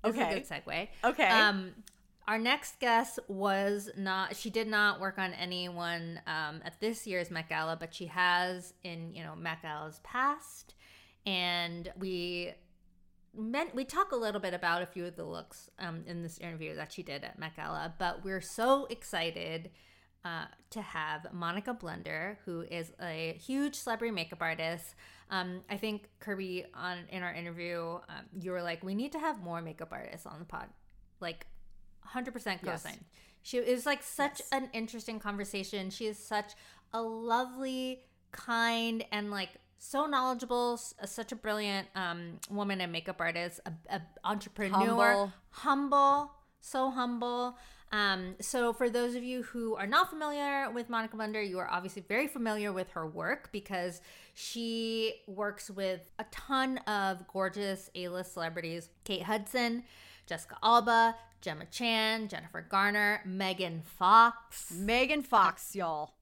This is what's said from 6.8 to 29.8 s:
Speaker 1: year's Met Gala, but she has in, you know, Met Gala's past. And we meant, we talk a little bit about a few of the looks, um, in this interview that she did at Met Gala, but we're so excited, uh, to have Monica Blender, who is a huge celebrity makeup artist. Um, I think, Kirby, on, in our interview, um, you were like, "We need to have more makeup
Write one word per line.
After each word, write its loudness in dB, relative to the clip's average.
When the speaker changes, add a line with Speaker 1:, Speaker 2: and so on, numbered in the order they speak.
Speaker 1:
year's -2
Met -6
Gala, 0
but -10
she -8
has 2
in, -10
you -12
know, -10
Met -6
Gala's -8
past. -2
And -2
we -4
meant, -4
we 0
talk 0
a 0
little 0
bit -2
about 2
a -2
few -8
of -8
the -8
looks, -12
um, -6
in -8
this -8
interview -8
that -10
she -10
did -8
at -12
Met -8
Gala, -6
but -2
we're -2
so 2
excited, -6
uh, -6
to -8
have -4
Monica -2
Blender, -6
who -6
is -8
a -6
huge -2
celebrity -2
makeup -4
artist. -4
Um, -2
I -4
think, -4
Kirby, -4
on, -6
in -6
our -4
interview, -6
um, -12
you -6
were -2
like, -4
"We -2
need -2
to -6
have -2
more -6
makeup -10